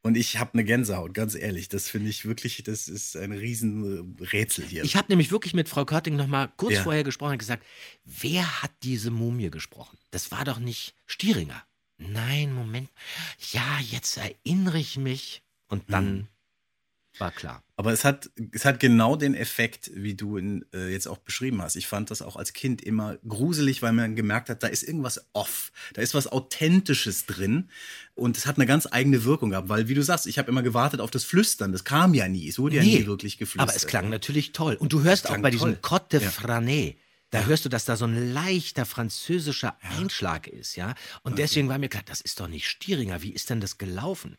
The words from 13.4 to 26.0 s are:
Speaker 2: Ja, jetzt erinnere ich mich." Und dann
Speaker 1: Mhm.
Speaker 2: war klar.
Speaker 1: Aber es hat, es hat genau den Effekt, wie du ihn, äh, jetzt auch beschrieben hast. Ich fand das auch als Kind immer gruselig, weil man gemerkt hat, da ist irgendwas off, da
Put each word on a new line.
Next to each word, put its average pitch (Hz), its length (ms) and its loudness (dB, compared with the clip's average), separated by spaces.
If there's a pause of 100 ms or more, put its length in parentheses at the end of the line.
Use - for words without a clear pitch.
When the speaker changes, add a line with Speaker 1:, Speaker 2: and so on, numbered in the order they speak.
Speaker 2:
Ja, 139 300 -2
jetzt 117 380 -6
erinnere 165 600 0
ich 147 180 -4
mich." 131 460 -6 (240)
Und 101 220 -4
dann 98 260 2
Speaker 1:
Mhm. 101 120 -6 (920)
Speaker 2:
war 90 140 -4
klar. - 320 -14 (140)
Speaker 1:
Aber 107 140 0
es 110 120 0
hat, 139 260 2 (220)
es - 140 -8
hat 135 140 4
genau 120 360 8
den 143 180 0
Effekt, - 600 -2
wie 101 200 -4
du 101 240 -6
ihn, 98 260 -4 (100)
äh, 92 180 -6
jetzt 98 160 -4
auch 101 100 -8
beschrieben 123 440 -4
hast. 78 140 -4
Ich - 100 -6
fand 104 240 -4
das 110 120 -6
auch - 140 -12
als - 160 -8
Kind 127 300 -2
immer 107 340 -2 (100)
gruselig, 139 560 2
weil 117 100 4
man 113 240 4
gemerkt 107 340 0
hat, 113 120 -4
da 120 40 0
ist - 160 -2
irgendwas 147 500 -6
off, - 400 -4 (220)
da 104 80 -2